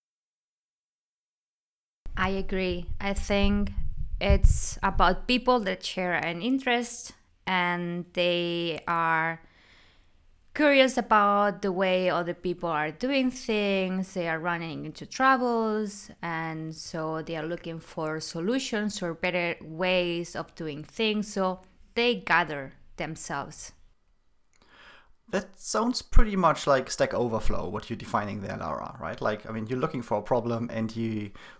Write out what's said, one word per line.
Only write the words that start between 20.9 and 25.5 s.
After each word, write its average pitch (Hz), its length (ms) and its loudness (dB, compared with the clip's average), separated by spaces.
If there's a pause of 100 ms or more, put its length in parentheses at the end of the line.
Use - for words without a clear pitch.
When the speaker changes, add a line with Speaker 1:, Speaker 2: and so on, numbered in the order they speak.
Speaker 1:
So 185 280 0 (340)
they 240 220 2
gather 160 560 2 (240)
themselves. 151 760 -8 (1600)
Speaker 2:
That - 300 -6